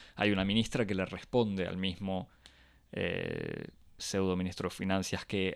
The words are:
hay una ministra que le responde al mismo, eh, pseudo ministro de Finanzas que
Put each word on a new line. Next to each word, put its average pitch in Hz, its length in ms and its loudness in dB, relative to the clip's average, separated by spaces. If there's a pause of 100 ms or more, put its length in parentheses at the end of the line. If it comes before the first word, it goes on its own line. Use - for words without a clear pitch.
(160)
hay 104 160 4
una 95 120 4
ministra 107 420 2
que 98 80 -2
le 95 100 2
responde 95 640 0
al 90 100 -4
mismo, 95 540 -2 (640)
eh, 50 760 -4 (320)
pseudo 95 380 2
ministro 92 340 -2
de - 40 -12
Finanzas 95 520 0
que 95 300 0